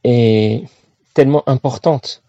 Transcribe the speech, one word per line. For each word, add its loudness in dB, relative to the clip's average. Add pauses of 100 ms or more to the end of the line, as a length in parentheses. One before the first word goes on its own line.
est 0 (500)
tellement 2
importante -4